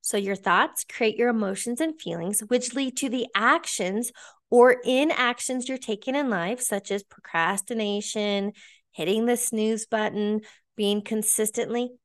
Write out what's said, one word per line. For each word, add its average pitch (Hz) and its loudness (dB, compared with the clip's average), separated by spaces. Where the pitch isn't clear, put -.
So - -4
your 196 0
thoughts 196 2
create 220 0
your 240 2
emotions 226 -2
and 320 -2
feelings, 170 -4
which 247 -2
lead 262 -2
to 262 -2
the 247 -2
actions 226 0
or 240 10
inactions 254 0
you're 262 -6
taking 226 -6
in 285 0
life, 196 -2
such - -4
as 196 -2
procrastination, 202 -2
hitting 202 0
the 240 2
snooze 220 -2
button, 214 -2
being 208 0
consistently 220 -2